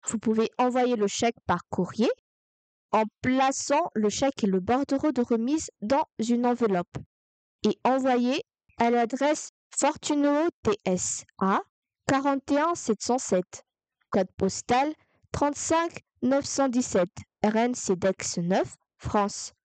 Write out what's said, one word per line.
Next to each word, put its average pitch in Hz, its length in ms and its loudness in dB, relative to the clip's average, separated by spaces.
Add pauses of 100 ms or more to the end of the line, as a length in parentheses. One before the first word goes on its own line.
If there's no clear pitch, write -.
Vous 226 120 -6
pouvez 220 400 0
envoyer 247 360 2
le 208 120 0
chèque 233 400 -2
par 175 220 -2
courrier 208 420 0 (800)
en 220 140 2 (180)
plaçant 269 720 0
le 214 140 2
chèque - 340 -2
et 214 40 2
le 190 120 2
bordereau 269 520 0
de 254 120 0
remise 247 480 0 (100)
dans 269 220 2 (160)
une 240 260 0
enveloppe 226 500 0 (680)
et - 200 2
envoyer 254 600 2 (340)
à 233 140 2
l'adresse 247 580 0 (260)
Fortuneo 294 720 2 (140)
T 214 240 0
S - 380 -4 (160)
A, 196 200 2 (480)
quarante 277 440 0
et 277 80 2
un 330 160 0
sept 220 260 -4
cent 240 160 -2
sept, - 460 -4 (480)
code 190 260 0
postal 247 560 0 (380)
trente-cinq 320 680 -2 (200)
neuf 269 240 0
cent 269 240 0
dix-sept, 220 400 0 (340)
Rennes 220 300 2
Cedex - 640 -2
neuf, 185 380 -2 (240)
France. - 540 -4 (100)